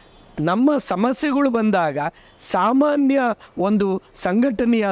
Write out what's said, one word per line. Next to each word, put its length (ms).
ನಮ್ಮ 380
ಸಮಸ್ಯೆಗಳು 720
ಬಂದಾಗ 480
ಸಾಮಾನ್ಯ 680
ಒಂದು 440
ಸಂಘಟನೆಯ 680